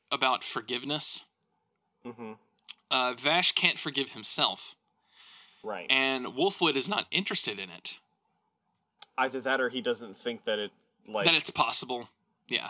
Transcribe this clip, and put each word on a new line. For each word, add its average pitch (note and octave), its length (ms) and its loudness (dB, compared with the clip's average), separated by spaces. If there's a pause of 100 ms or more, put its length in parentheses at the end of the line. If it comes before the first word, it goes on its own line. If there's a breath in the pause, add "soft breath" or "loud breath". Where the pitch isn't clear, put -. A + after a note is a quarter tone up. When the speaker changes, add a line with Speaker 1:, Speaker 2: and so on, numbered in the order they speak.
(100)
Speaker 1:
about C3 340 2
forgiveness. B2 800 -2 (800)
Speaker 2:
Mm-hmm. A2+ 280 -12 (580)
Speaker 1:
Uh, B2 240 2
Vash D#3 380 4
can't - 260 4
forgive C#3 320 -2
himself. - 680 -2 (880 soft breath)
Speaker 2:
Right. G2 240 -6
Speaker 1:
And C3+ 380 2
Wolfwood D#3 500 2
is C3 100 0
not - 240 -2
interested D3 480 0
in F#2+ 120 -10
it. - 260 -12 (1200)
Speaker 2:
Either C3 240 0
that C3 180 2
or B2 120 2
he B2+ 100 -4
doesn't A2+ 380 -2
think A#2 260 -6
that G#2+ 140 0
it, G#2 120 -4 (380)
like G#2+ 160 0
Speaker 1:
That E3 100 6
it's D3+ 160 2
possible. A#2+ 600 0 (360)
Yeah. - 240 -2